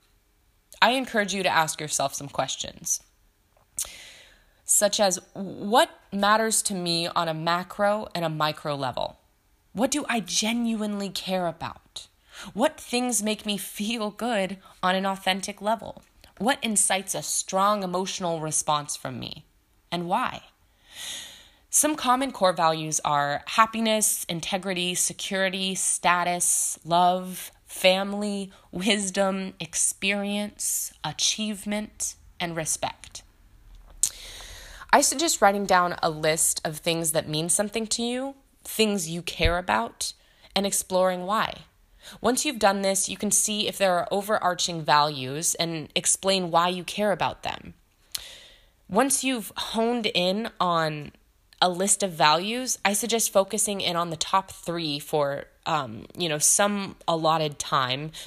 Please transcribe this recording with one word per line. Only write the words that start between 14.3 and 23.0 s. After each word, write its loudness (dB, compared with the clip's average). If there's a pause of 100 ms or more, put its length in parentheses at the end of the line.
on 4
an 0
authentic -2
level? -4 (360)
What 2
incites 0
a -4
strong 2
emotional -2
response -2
from -8
me? -12 (480)
And -2
why? 0 (1300)
Some 2
common 2
core 4
values 0